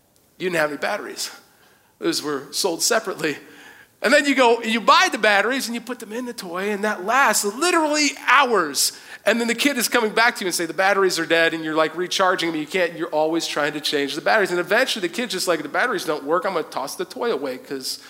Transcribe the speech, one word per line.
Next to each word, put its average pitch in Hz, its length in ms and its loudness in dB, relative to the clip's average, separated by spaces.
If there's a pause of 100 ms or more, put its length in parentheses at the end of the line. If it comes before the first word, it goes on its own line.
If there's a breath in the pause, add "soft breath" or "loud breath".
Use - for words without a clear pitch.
(380)
You 170 100 -6
didn't 170 120 -2
have 151 100 0
any 143 80 -8
batteries. 190 540 -6 (680 soft breath)
Those 151 240 -2
were 143 300 -6
sold 165 320 -2
separately. 170 540 -2 (640 loud breath)
And 226 120 4
then 294 120 4
you 277 100 2
go, 240 260 4
you 226 200 -2
buy 330 300 6
the 285 60 -4
batteries 214 500 2
and 233 80 -6
you 233 60 -8
put 247 180 -10
them 208 120 -14
in 247 140 -8
the 240 80 -8
toy, 190 360 -6
and 202 140 -2
that 208 220 -2
lasts 247 400 2
literally 302 640 2 (180)
hours. 220 640 4 (340 loud breath)
And 226 140 4
then 233 80 0
the 233 80 0
kid 277 220 0
is 226 100 0
coming 220 260 0
back 233 220 4
to - 60 -12
you 196 60 -4
and 170 80 -2
say, 170 120 -2
"The 160 60 -8
batteries 190 440 2
are 165 80 -2
dead," 165 300 4
and 160 80 -6
you're, 156 120 -4
like, 156 200 2
recharging 180 560 0
them. 156 80 -4
You 151 80 -6
can't, 170 280 -2
you're 160 140 -6
always 156 380 0
trying 151 260 -2
to 147 80 -6
change 143 320 -2
the 156 80 -6
batteries. 190 300 2
And 175 80 0
eventually 208 480 0
the 170 60 -10
kid's 233 200 -6
just 185 140 -4
like, 165 160 0
"The 147 60 -10
batteries 196 360 -2
don't 147 200 -4
work. 175 200 0
I'm 190 80 -2
gonna 160 120 -2
toss 139 300 -8
the 185 100 -6
toy 247 260 -4
away 135 260 -4
'cause 131 420 -10 (100)